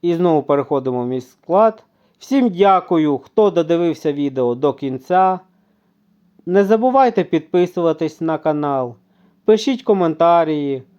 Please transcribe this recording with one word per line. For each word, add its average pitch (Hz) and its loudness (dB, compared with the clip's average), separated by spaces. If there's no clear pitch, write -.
І 175 0
знову 165 2
переходимо 131 -2
в 120 -6
мій 127 -6
склад. 214 -2
Всім 262 0
дякую, 175 0
хто - 0
додивився 165 -2
відео 131 -2
до 135 -2
кінця. 180 -2
Не 190 2
забувайте 233 2
підписуватись 165 -2
на 160 -4
канал. 143 -4
Пишіть 220 0
коментарі, 160 0